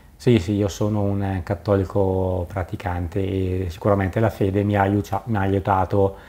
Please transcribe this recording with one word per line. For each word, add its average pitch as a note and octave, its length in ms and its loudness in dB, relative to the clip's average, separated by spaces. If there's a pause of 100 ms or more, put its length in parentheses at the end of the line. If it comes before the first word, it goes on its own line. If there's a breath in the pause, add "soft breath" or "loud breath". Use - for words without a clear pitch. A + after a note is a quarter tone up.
(160 soft breath)
Sì, A#2+ 220 4
sì, F#2+ 140 -2
io G2+ 160 2
sono G#2+ 340 0
un, G2+ 200 0
eh, F#2+ 220 -2
cattolico F#2 1040 0
praticante F2+ 720 -6
e F#2+ 480 -2
sicuramente G2 500 0
la A2+ 120 2
fede G2 340 0
mi G#2 100 2
ha G2+ 60 4
aiuta-, G2 460 0
mi A2+ 100 -2
ha G2 40 -2
aiutato G2 760 0 (120)